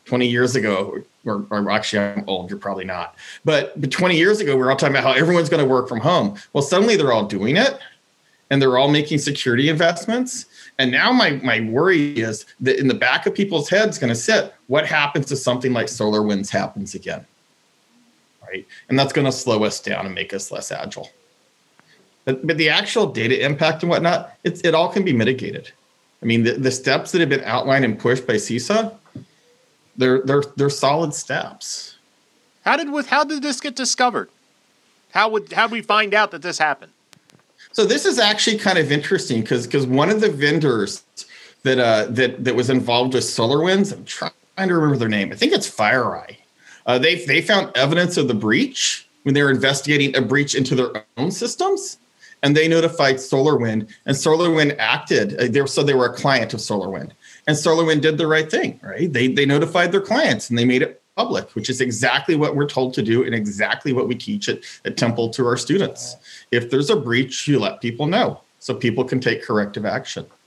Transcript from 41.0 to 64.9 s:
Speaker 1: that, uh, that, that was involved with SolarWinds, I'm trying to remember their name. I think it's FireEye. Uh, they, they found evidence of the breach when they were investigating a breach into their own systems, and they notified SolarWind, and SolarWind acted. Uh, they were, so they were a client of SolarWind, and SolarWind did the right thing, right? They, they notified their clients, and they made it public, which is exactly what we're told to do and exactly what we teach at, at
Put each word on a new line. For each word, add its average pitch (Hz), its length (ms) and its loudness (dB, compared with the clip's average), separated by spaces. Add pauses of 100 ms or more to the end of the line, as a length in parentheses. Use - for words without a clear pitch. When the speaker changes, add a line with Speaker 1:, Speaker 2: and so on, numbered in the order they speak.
Speaker 1:
that, 131 160 2
uh, 113 300 4
that, 123 340 0
that 123 140 0
was 123 140 0
involved 127 440 2
with 117 80 2
SolarWinds, 156 720 0
I'm - 120 -14
trying - 280 -8 (240)
to 185 180 0
remember 151 220 4
their 113 120 0
name. 101 220 0
I 95 60 -12
think 156 160 0
it's - 180 -2
FireEye. 107 680 -2 (480)
Uh, 127 120 4
they, 165 280 2
they 147 140 2
found 196 360 0
evidence 165 400 2
of 151 100 2
the 123 80 0
breach 113 720 0 (160)
when 139 120 0
they 143 80 4
were 139 80 4
investigating 139 640 0
a 135 60 2
breach 139 340 0
into 135 180 0
their 120 300 -2 (140)
own 160 120 -2
systems, 349 680 -4 (440)
and 143 140 4
they 156 100 4
notified 165 500 2
SolarWind, 120 720 0 (200)
and 139 100 0
SolarWind 160 640 2
acted. 117 600 0
Uh, 127 100 2
they 135 120 2
were, 135 80 0
so 156 160 0
they 139 100 2
were 127 120 4
a 120 80 -2
client 123 400 0
of 110 60 -8
SolarWind, 95 500 -6 (360)
and 151 100 2
SolarWind 160 440 2
did 151 180 2
the 160 80 0
right 156 240 2
thing, - 320 -2
right? 165 300 -4
They, 127 160 2
they 139 180 2
notified 165 460 2
their 196 80 4
clients, 208 480 0
and 117 100 0
they 120 60 4
made 127 180 4
it - 180 -6 (140)
public, 196 360 -4
which 107 180 -8
is 127 120 -2
exactly 127 560 0
what 151 180 0
we're 143 140 0
told 127 260 -2
to - 80 -2
do 113 220 2
and 117 100 -4
exactly 107 580 -2
what 123 140 0
we 123 80 -2
teach 104 340 -6
at, 104 120 -2 (240)
at - 120 -6